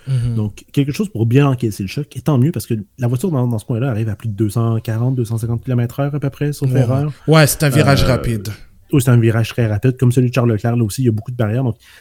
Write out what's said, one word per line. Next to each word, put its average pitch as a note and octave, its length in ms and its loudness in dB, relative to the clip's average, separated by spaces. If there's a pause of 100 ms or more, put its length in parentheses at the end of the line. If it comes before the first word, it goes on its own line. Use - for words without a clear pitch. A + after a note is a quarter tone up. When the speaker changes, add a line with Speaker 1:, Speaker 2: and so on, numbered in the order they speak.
Speaker 1:
Mhm. A#2+ 300 -2
Speaker 2:
Donc, G#2+ 360 -6
quelque C#3+ 200 0
chose G#3+ 160 -4
pour A2+ 180 -2
bien C#3 220 4
encaisser A#2+ 340 -2
le F#2+ 60 -4
choc. - 280 -10
Et B2 40 -12
tant D3 180 2
mieux, C#3+ 140 2
parce - 140 -6
que A#2+ 80 -2 (240)
la B2 100 0
voiture, C3 240 -2
dans, B2+ 160 0
dans A#2 100 -2
ce - 60 -10
coin-là, B2+ 260 -2
arrive A2 180 -2
à G2+ 60 -4
plus A#2 140 -8
de G#2 60 -6
deux G#2 160 0
cent A2+ 280 0
quarante, A#2 380 -2
deux A#2+ 80 -2
cent A2+ 120 -4
cinquante A2+ 280 -4
kilomètres A#2+ 340 -2
heure C#3+ 160 -2
à C#3+ 60 -4
peu C#3 100 -4
près, D3 220 -4
sauf C3+ 180 -4
Speaker 1:
Ouais. B2+ 80 0
Speaker 2:
erreur. C3+ 340 0 (140)
Speaker 1:
Ouais, D#3 220 6
c'est - 160 -2
un C#3+ 40 4
virage C#3 360 4
Speaker 2:
Euh, - 20 2
Speaker 1:
rapide. A2+ 420 -2 (440)
Speaker 2:
oui, C#3 100 4
c'est C3 80 2
un A#2+ 80 6
virage A2+ 300 2
très A#2+ 180 -2
rapide, G#2+ 320 0
comme B2 140 2
celui B2+ 180 2
de - 40 -8
Charles A#2+ 180 2
Leclerc, A#2 240 0
là A#2 80 2
aussi, G#2+ 180 -4
il B2 40 2
y - 20 4
a A2+ 40 2
beaucoup G#2+ 200 -4
de B2 40 -10
barrières. A#2+ 280 0
Donc, A2+ 120 -2 (240)